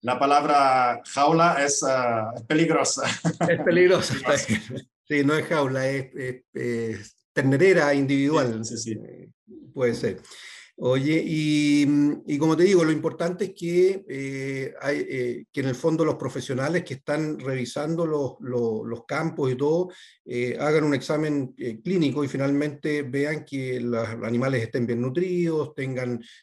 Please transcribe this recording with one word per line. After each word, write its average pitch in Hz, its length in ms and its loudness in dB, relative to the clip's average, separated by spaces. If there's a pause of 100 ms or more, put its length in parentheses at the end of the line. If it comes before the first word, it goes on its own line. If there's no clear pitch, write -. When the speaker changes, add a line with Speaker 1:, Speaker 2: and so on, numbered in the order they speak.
Speaker 1:
la 123 180 -2
palabra 139 840 4
jaula 156 580 4
es, 143 200 0
eh, 123 380 0 (140)
es 117 80 -14
peligrosa. 151 600 2 (440)
Speaker 2:
Es 170 160 2
peligrosa. 180 520 4
Speaker 1:
<laughs> 139 220 0
Sí, 113 180 -2 (520)
Speaker 2:
Sí, 143 160 2
no 147 120 4
es 151 100 -2
jaula, 135 420 0
es, 135 280 -4
es, 127 280 -10 (100)
es 117 640 -6 (160)
ternerera 143 640 4
individual. 139 720 0
Speaker 1:
Sí, 117 120 -10
sí, 113 60 -8 (120)
sí. - 40 -10
Speaker 2:
Eh, - 300 -18 (440)
puede 123 200 0
ser. 101 280 -4 (560)
Oye, 135 480 2
y, 147 600 2 (420)
y 147 100 -2
como 156 200 4
te 170 60 6
digo, 185 200 6
lo 156 80 2
importante 170 540 -2
es 185 120 -8
que, 185 520 2
eh, 135 720 -6
hay, 143 260 -2
eh, 123 440 -6
que 143 100 -4
en 131 60 0
el 131 80 0
fondo 160 280 0
los 151 120 2
profesionales 135 680 -4
que 135 120 -12
están 151 440 -4
revisando 143 680 -4
los, 147 340 -2
los, 117 460 -2
los 113 200 -10
campos 147 460 -2
y 123 40 -2
todo, 160 340 0 (360)
eh, 123 340 -4
hagan 151 240 2
un 147 100 2
examen, 147 640 -2
eh, - 240 -8
clínico 147 420 0
y 139 40 -2
finalmente 143 760 -2
vean 143 420 -4
que 127 340 -6
los 117 260 -2 (180)
animales 120 400 0
estén 120 220 -2
bien 117 160 -2
nutridos, 165 720 -2
tengan 127 460 -6 (220)